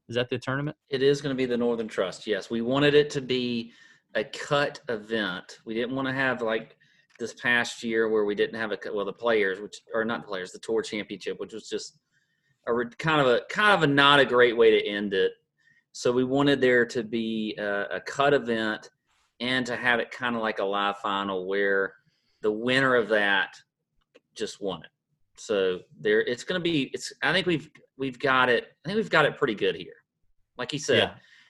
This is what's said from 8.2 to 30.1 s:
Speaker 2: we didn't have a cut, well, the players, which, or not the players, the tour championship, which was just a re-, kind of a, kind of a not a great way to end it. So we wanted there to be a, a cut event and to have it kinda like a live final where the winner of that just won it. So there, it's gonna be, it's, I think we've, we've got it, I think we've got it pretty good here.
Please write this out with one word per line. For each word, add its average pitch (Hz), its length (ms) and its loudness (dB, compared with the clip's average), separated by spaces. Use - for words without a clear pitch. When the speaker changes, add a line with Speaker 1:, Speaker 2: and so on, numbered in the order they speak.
Speaker 2:
we 104 100 0
didn't 107 240 -2
have 110 140 -6
a 98 40 -2
cut, - 180 -10
well, 101 100 -4
the 98 80 -4
players, 104 480 0
which, 104 160 -14
or 113 100 0
not 110 180 -6
the - 40 -20
players, 92 240 -8
the 104 80 -18
tour 113 240 -2
championship, 98 560 -8
which 98 140 -12
was 107 160 -14
just - 300 -10
a 120 80 -2
re-, 120 120 -2
kind 156 220 4
of 131 80 4
a, 120 200 4
kind 208 260 4
of 170 100 2
a - 20 6
not 143 320 8
a 135 60 8
great 123 320 4
way 113 160 8
to 104 160 4
end 104 260 -4
it. 95 160 2
So - 180 -2
we 127 140 2
wanted 139 360 2
there 123 260 4
to 117 180 -6
be 110 540 -4
a, 101 340 -4
a 90 80 -6
cut 143 340 0
event 113 560 -2
and 127 260 -2
to 120 100 -4
have 120 240 0
it - 100 -6
kinda 120 300 -4
like 110 180 -2
a 104 60 -2
live 101 340 0
final 98 480 -4
where 98 480 0
the 107 100 0
winner 127 460 2
of 110 140 2
that 101 400 2
just - 260 -8
won 92 220 -6
it. - 80 -20
So 95 440 -2
there, 107 220 2
it's 123 220 -6
gonna 180 160 -4
be, 165 320 -2
it's, - 200 -10
I 139 100 0
think 180 140 -2
we've, 170 240 -2
we've 131 200 -6
got 131 300 2
it, 120 200 2
I - 40 -10
think 202 80 -4
we've 214 140 -2
got 156 160 4
it 117 100 -4
pretty 123 180 0
good 95 220 0
here. 90 180 -16